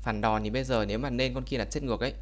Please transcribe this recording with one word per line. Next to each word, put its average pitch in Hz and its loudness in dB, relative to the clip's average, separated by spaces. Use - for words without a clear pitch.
Phản 107 -2
đòn 107 4
thì 107 -2
bây 127 0
giờ 120 2
nếu 104 0
mà 139 -2
nên 123 0
con - -4
kia 135 -2
là 107 0
chết - -4
ngược 117 0
ấy. 123 -2